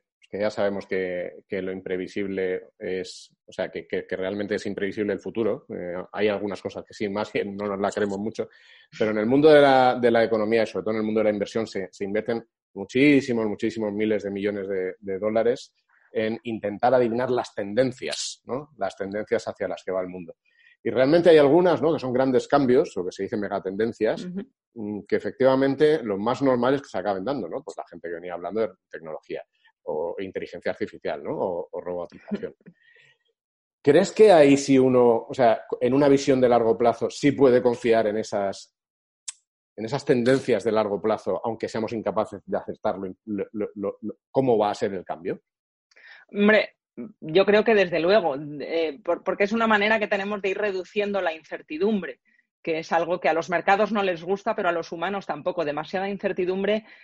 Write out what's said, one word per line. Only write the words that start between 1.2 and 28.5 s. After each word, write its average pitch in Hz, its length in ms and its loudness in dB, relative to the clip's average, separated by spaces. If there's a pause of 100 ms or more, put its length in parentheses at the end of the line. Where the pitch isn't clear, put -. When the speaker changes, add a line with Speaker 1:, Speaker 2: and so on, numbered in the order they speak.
Speaker 1:
que 98 140 -6
lo 95 100 -6
imprevisible 92 1000 -6 (100)
es, 92 520 -10 (140)
o - 60 -20
sea, 87 180 -6
que, 85 160 -12
que, 92 220 -6
que - 80 -6
realmente 101 400 -4
es 95 100 -6
imprevisible 101 480 -4
el 92 60 -6
futuro, 110 500 -4
eh, 90 420 -8
hay 104 180 0
algunas 98 320 -4
cosas 98 220 -10
que - 120 -20
sí, 107 140 -6
más 104 200 -4
que 107 160 -4
no 101 220 -8
nos 98 120 -4
la 98 120 0
creemos 101 260 -2
mucho, 101 320 -8 (480)
pero 107 140 0
en 107 80 -2
el 107 80 0
mundo 143 220 6
de 147 120 10
la, 131 400 6
de 120 80 6
la 113 140 4
economía 110 400 2
y 107 40 -2
sobre 95 160 -6
todo 110 120 -2
en 110 60 -2
el 110 40 -2
mundo 110 140 0
de 107 60 2
la 107 40 4
inversión 104 380 -2
se, 95 240 -8
se - 140 -8
invierten 107 380 -4 (300)
muchísimos, 123 720 2
muchísimos 107 480 -4
miles 107 300 0
de 98 80 -6
millones 101 360 -4
de, 92 320 -4
de 98 200 -8
dólares 113 560 -2 (360)
en 110 320 -4
intentar 107 520 -2
adivinar 123 340 0
las 120 240 -4
tendencias, 104 920 -4
¿no? 135 320 -8
Las 95 180 -6
tendencias 101 520 -4
hacia 101 200 -8
las 87 160 -8
que 95 80 -8
va 92 100 -2
el 92 60 -6
mundo. 90 300 -14 (480)
Y 120 40 -2
realmente 143 400 4
hay 160 80 10
algunas, 151 440 6
¿no? 156 120 2
Que 131 60 -2
son 127 120 -6
grandes 123 360 0
cambios, 139 500 2
lo 90 80 -6
que 90 60 -6
se - 120 -8
dice 104 140 -6
megatendencias, 101 880 -4
Speaker 2:
Ujú. 185 160 -10 (320)
Speaker 1:
mm, 104 340 -10
que - 80 -2
efectivamente 135 880 2
lo 101 140 -4
más 120 240 -2
normal 131 340 2
es 135 60 -4
que - 80 -20
se - 80 -8
acaben 95 260 -4
dando, 117 240 -6
¿no? 110 160 -10
Pues - 140 -12
la - 100 -8
gente 85 220 -14
que 87 60 -8
venía 87 180 -10
hablando 90 280 -6